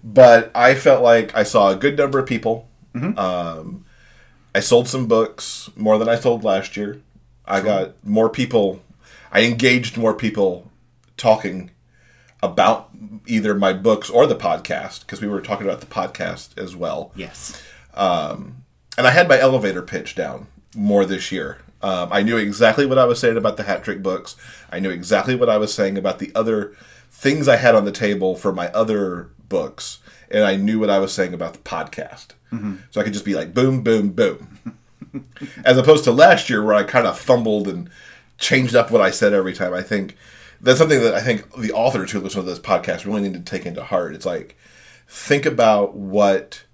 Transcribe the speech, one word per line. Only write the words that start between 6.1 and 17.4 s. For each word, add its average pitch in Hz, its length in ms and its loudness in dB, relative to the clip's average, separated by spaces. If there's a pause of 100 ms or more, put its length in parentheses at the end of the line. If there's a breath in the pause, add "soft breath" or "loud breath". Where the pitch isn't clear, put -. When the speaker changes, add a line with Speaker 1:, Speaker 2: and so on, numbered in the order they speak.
Speaker 1:
sold 117 300 0
last 98 320 -2
year. 104 240 -10 (440)
I 98 140 -2
Speaker 2:
Cool. 101 100 -2
Speaker 1:
got 95 220 -2 (140)
more 110 240 2
people, 117 520 -2 (500 soft breath)
I 104 100 2
engaged 120 560 0
more 113 160 2
people 104 580 -2 (460)
talking 95 540 0 (720 soft breath)
about 98 460 0 (360)
either 107 300 0
my 98 180 2
books 104 360 0
or 123 180 6
the 117 80 0
podcast, - 720 -6
'cause - 140 -12
we 107 60 -6
were 98 140 -6
talking 101 240 -8
about 95 160 -4
the - 60 -20
podcast 90 720 -8
as 92 180 -12
well. 80 400 -8
Speaker 2:
Yes. - 440 -16 (360 loud breath)